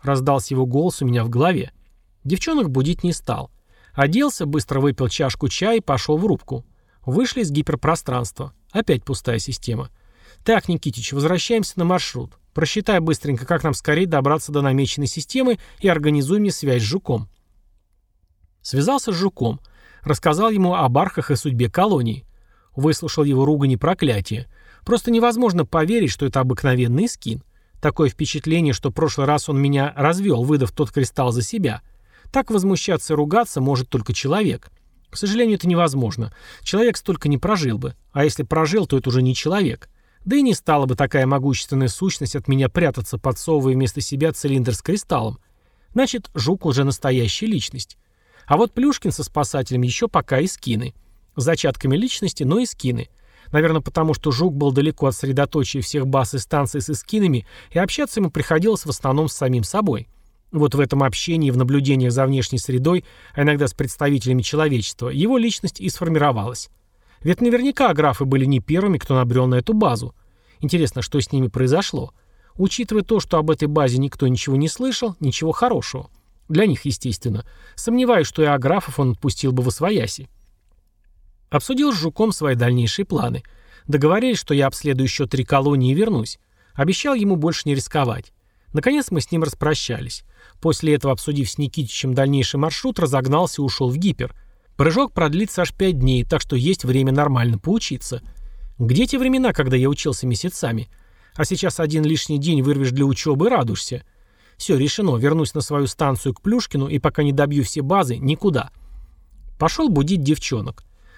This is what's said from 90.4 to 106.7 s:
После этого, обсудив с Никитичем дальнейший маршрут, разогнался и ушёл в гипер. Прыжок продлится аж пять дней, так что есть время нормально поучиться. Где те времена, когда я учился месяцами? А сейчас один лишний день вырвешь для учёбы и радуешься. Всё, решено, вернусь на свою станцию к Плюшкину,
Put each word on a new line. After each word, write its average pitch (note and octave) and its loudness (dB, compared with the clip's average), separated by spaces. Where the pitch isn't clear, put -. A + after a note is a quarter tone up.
После D#3 2
этого, C#3 0
обсудив C#3+ -4
с - -10
Никитичем C3+ -4
дальнейший C#3 0
маршрут, E3 -4
разогнался C#3+ 0
и C#3 0
ушёл B2+ -2
в C3 -2
гипер. F3 -2
Прыжок E3+ 2
продлится E3+ 0
аж - -4
пять F#3 0
дней, B2+ 4
так D#3+ 0
что - -4
есть C3+ 0
время C3 2
нормально B2+ 2
поучиться. C#3 -4
Где C3 2
те C#4 -2
времена, C4 2
когда C3 0
я B2+ 4
учился C3+ -2
месяцами? A#2+ -4
А D3+ 0
сейчас F#3 -2
один D#3 0
лишний D3+ 0
день D3 2
вырвешь C#3 2
для C#3 2
учёбы C#3+ 0
и - 4
радуешься. B2 -2
Всё, D#3+ 0
решено, C#3+ 0
вернусь D3 2
на D3+ -4
свою C#3+ -2
станцию C3+ -2
к - -12
Плюшкину, G3+ -2